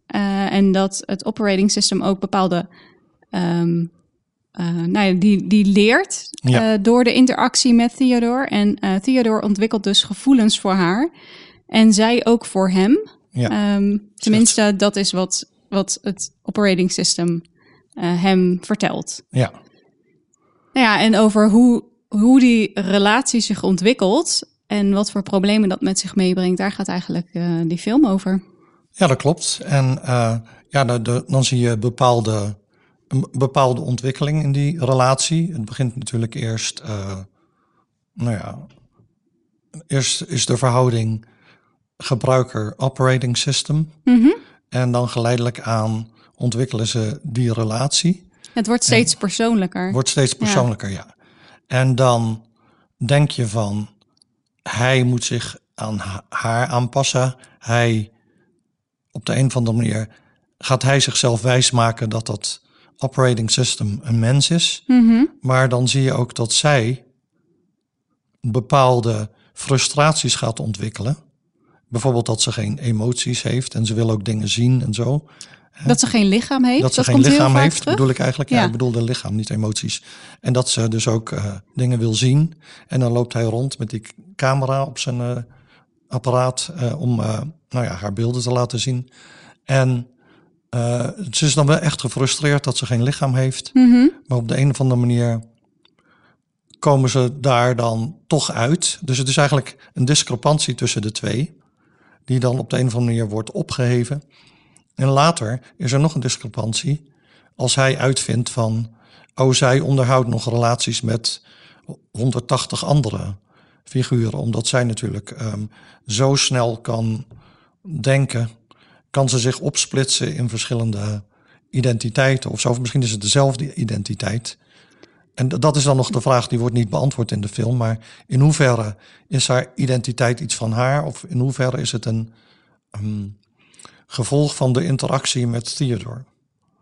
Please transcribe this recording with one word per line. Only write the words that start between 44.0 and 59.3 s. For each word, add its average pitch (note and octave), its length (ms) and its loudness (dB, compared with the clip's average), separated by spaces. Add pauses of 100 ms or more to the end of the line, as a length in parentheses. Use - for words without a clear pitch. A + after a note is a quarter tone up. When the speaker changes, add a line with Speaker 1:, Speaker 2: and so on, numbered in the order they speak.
Speaker 1:
Mhm. B3 240 6 (400)
Speaker 2:
En B2 240 -2
dan B2 160 0
geleidelijk A#2+ 520 -2
aan A2 480 -2 (260)
ontwikkelen A#2 520 -2
ze A2 360 -4
die A#2+ 300 -2
relatie. A#2 760 -2 (260)
Speaker 1:
Het A3 120 -2
wordt A#3 160 0
Speaker 2:
En - 60 0
Speaker 1:
steeds A#3+ 260 2
persoonlijker. F#3+ 800 -2
Speaker 2:
wordt B2+ 160 0
steeds C3+ 240 2
Speaker 1:
Ja. - 60 -8
Speaker 2:
persoonlijker, A#2+ 520 0
ja. - 240 -12 (520)
En C3 280 2
dan A#2 500 2 (520)
denk C#3+ 340 2
je B2 160 -4
van, G#2 420 -4 (720)
hij B2+ 400 0
moet B2 220 0
zich - 340 -8 (160)
aan A2 240 -6
ha-, F#2+ 300 -10
haar A#2 380 -2
aanpassen. B2+ 720 0 (220)
Hij, A#2 520 0 (1000)
op - 160 -14
de A2+ 100 -2